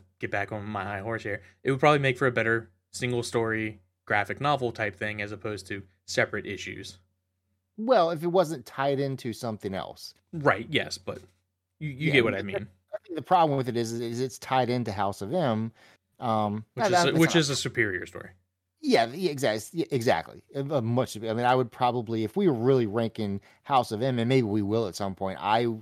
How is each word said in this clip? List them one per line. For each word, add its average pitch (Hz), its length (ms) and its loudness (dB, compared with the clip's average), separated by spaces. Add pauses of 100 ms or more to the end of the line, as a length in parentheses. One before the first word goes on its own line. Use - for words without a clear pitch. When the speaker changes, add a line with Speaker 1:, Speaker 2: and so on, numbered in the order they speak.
(200)
Speaker 1:
get - 100 -6
back 101 220 -4
on 107 140 -6
my 104 180 -4
high 101 160 -6
horse 110 240 -6
here. 104 180 -6 (220)
It 135 80 0
would 135 80 -2
probably 147 200 6
make 135 200 2
for 135 80 2
a 120 40 2
better 113 380 0 (220)
single 123 320 -4
story 110 560 -2 (260)
graphic 104 360 0
novel 131 300 0
type 104 240 -4
thing 107 260 -6
as 104 100 -6
opposed 104 360 -8
to 101 140 -8 (240)
separate 110 420 -2
issues. 95 500 -10 (800)
Speaker 2:
Well, 214 340 4
if 160 120 -4
it 175 40 0
wasn't 165 380 2
tied 139 340 0
into 135 320 -4
something 107 440 -6
else. - 400 -10 (180)
Speaker 1:
Right, 127 360 2
yes, 107 280 -2
but - 220 -10 (600)
you, 156 100 -8
you 139 180 -4
Speaker 2:
Yeah, 147 60 4
Speaker 1:
get 123 120 8
what 104 80 0
Speaker 2:
I 95 60 -4
Speaker 1:
I - 20 -4
Speaker 2:
mean, 98 140 -6
Speaker 1:
mean. 101 120 -8 (260)
Speaker 2:
I 622 120 -8
think 349 100 -12
the 151 60 -6
problem 160 360 4
with 127 120 -2
it 113 80 -2
is, 117 160 0
is 117 260 -4
it's 131 200 -4
tied 127 300 0
into 120 220 -2
House 98 300 -2
of 104 120 -6
M. 117 380 0 (480)
Um, 110 540 -2
Speaker 1:
Which - 100 -6
Speaker 2:
not - 80 4
Speaker 1:
is - 60 -
Speaker 2:
that 175 80 4
Speaker 1:
a, 139 60 2
Speaker 2:
it's 160 80 2
Speaker 1:
which 165 160 4
Speaker 2:
not 165 60 6
Speaker 1:
is 139 100 0
a 131 40 -2
superior 104 520 -2
story. - 240 -16 (500)
Speaker 2:
Yeah, 247 240 4
the, 170 240 -2
exact-, 123 420 -2
yeah, 160 200 -2
exactly. 104 500 0 (140)
A, 139 60 -4
a 139 200 -2
much, 117 340 0
I 107 40 -10 (140)
mean, 120 120 0
I 127 80 6
would 127 180 2
probably, 113 520 0
if 107 120 -4
we 202 120 4
were 147 60 6
really 120 340 4
ranking 104 520 -2 (240)
House 127 280 2
of 107 100 -4
M, 127 180 0
and 117 80 0
maybe 131 200 6
we 104 160 0
will 107 240 0
at 85 80 -10
some 98 200 -4
point, 95 240 -6
I, 110 280 2 (140)